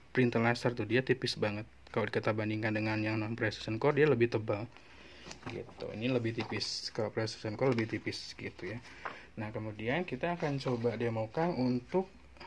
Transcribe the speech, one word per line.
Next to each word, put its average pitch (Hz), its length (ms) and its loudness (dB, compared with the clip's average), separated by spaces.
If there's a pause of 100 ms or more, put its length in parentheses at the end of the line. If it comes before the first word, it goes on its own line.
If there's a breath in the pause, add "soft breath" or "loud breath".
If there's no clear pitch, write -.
(160 loud breath)
printer 123 240 6
laser 120 320 4
tuh, 110 160 -2
dia 127 160 4
tipis 123 320 0
banget. 107 320 -2 (240)
Kalau 107 160 2
kita 110 240 2
bandingkan 107 400 0
dengan 107 320 2
yang 110 160 0
non 110 160 -2
Precision 110 400 -2
Core, 139 240 4
dia 151 80 8
lebih 117 240 4
tebal. 107 320 0 (880 loud breath)
Gitu, - 400 -8
ini 110 160 -2
lebih 113 240 2
tipis. - 640 -4
Kalau 107 160 0
Precision 110 480 -2
Core 131 160 4
lebih 113 160 0
tipis - 480 -6
gitu - 320 -8
ya. 117 80 -8 (580 loud breath)
Nah, 107 160 -4
kemudian 110 500 -2
kita 170 320 -2
akan 143 240 0
coba 117 400 0
demokan 117 560 0
untuk 127 560 0 (340 loud breath)